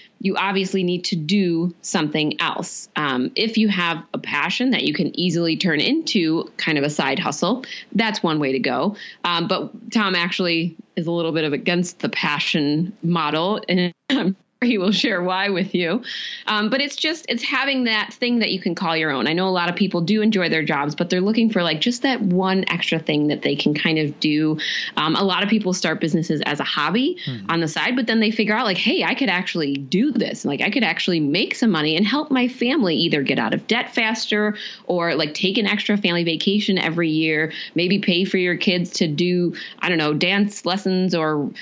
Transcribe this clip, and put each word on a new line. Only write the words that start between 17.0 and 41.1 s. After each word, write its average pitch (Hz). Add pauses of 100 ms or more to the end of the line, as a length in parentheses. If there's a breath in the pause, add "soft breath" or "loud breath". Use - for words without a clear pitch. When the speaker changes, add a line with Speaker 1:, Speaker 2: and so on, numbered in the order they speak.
Speaker 1:
it's 240
having 269
that 220
thing 240
that 214
you 190
can 175
call 165
your 160
own. 131
I 156
know 185
a -
lot 175
of 175
people 180
do 202
enjoy 208
their 160
jobs, 147
but 170
they're 185
looking 220
for, 190
like, 160
just -
that 262
one 185
extra 170
thing 151
that 147
they 143
can 147
kind 160
of 151
do. 156 (380 loud breath)
Um, 156
a 190
lot 185
of 202
people 202
start 165
businesses 160
as 143
a 139
hobby 220
Speaker 2:
Mm-hmm. 117
Speaker 1:
on 165
the 165
side, 165
but 254
then 226
they 214
figure 214
out, 247
like, 185
"Hey, 262
I 170
could 262
actually 175
do 180
this. -
Like, 139
I 156
could 262
actually 165
make 156
some 226
money 156
and 208
help 294
my 254
family 240
either 156
get 131
out 117
of -
debt 240
faster 214 (280 loud breath)
or, 170
like, 156
take 196
an 220
extra 208
family 175
vacation 190
every 165
year, 156 (240 loud breath)
maybe 180
pay 180
for 190
your 180
kids 180
to 180
do, 175 (240 loud breath)
I 165
don't 175
know, 151
dance 196
lessons 185